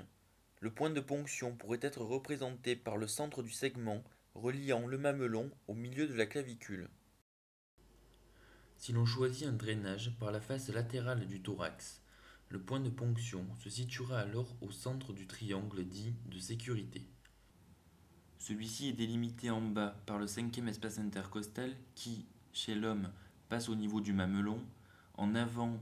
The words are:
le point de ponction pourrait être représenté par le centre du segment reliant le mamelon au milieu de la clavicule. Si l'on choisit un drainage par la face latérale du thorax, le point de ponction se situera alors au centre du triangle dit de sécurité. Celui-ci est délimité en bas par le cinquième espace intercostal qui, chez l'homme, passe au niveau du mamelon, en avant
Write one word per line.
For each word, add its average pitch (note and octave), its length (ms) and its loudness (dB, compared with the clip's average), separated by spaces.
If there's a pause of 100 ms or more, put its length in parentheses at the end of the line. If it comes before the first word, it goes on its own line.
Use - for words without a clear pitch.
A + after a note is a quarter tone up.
(600)
le A2 120 0
point D3 160 2
de D#3 120 0
ponction C3+ 540 -2
pourrait A#2 280 -2
être C3+ 180 0
représenté B2+ 720 0
par A#2 220 -2
le A2 100 2
centre D3 360 0
du A2+ 80 -6
segment A#2 520 0 (320)
reliant B2+ 520 2
le C3 100 0
mamelon C3+ 540 4 (180)
au G#2 60 -2
milieu B2+ 340 0
de C3+ 60 -4
la A2+ 100 6
clavicule. A2+ 640 -4 (1900)
Si - 160 -6
l'on A#2 100 8
choisit B2+ 420 4
un C3+ 60 2
drainage G#2+ 680 0
par G#2 140 0
la G#2+ 80 0
face C3+ 280 -2
latérale A#2 580 2
du F#2+ 160 -4
thorax, F2+ 580 -4 (480)
le F#2+ 140 -6
point B2+ 180 0
de C3 80 2
ponction A2+ 560 2 (120)
se - 120 -10
situera B2 520 -2
alors G#2+ 420 0
au G2 80 -6
centre C3 420 -4
du F#2+ 140 -8
triangle G2 580 -2
dit G2+ 300 -2 (100)
de F#2 140 -8
sécurité. A2 680 -4 (1300)
Celui-ci A2+ 500 -2
est B2 60 2
délimité A#2 560 2
en A2+ 100 4
bas G#2 460 2
par G#2 120 0
le G#2 80 2
cinquième A#2 420 0
espace G#2+ 300 -2
intercostal G#2+ 800 -2 (180)
qui, A2+ 300 -6 (300)
chez - 200 0
l'homme, G#2 380 2 (380)
passe A#2 180 0
au A2+ 60 2
niveau G#2+ 260 2
du G2+ 140 4
mamelon, G2+ 500 4 (480)
en G#2 220 4
avant A#2 480 2